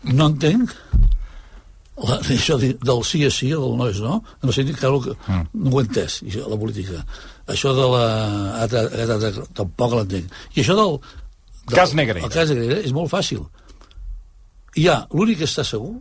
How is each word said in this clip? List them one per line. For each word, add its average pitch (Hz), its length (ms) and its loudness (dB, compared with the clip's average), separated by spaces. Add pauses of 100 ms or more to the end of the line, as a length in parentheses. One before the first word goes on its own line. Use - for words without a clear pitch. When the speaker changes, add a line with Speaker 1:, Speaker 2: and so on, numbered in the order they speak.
Speaker 1:
No 147 280 4
entenc 160 400 2 (1300)
la, 101 140 2 (180)
això 127 240 2
de, 123 140 2 (100)
del 120 240 2
sí - 200 -2
és 123 120 2
sí, 131 160 -2
del 127 240 -2
no 123 120 0
és 98 120 -4
no, 127 140 -2 (260)
no 127 120 0
sé 139 120 0
ni 139 80 -2
clar 135 220 0
el 135 80 0
que, - 100 -6 (140)
Speaker 2:
Mm. 92 160 0 (100)
Speaker 1:
no 151 220 0
ho 139 60 4
he 117 40 2
entès, 95 300 -4 (100)
això, 110 240 -8
la 107 80 -4
política. 95 460 -6 (440)
Això - 300 0
de 135 80 4
la, 123 200 4 (580)
altra, 113 240 0
aquesta 113 320 -2
altra, 104 240 -4 (100)
tampoc 117 400 -2
l'entenc. 95 380 -2 (240)
I 135 80 2
això 165 140 4
del, 196 180 4 (720)
del 117 100 4
Speaker 2:
Cas 180 160 6
Negreira. 113 340 0
Speaker 1:
el 104 60 -6
cas 160 160 2
Negreira 127 320 0
és 131 120 -2
molt 156 180 -2
fàcil. 135 320 -2 (1300)
Hi 160 140 4
ha, 151 60 4 (180)
l'únic 196 300 2
que - 60 -2
està - 180 -4
segur 123 340 -6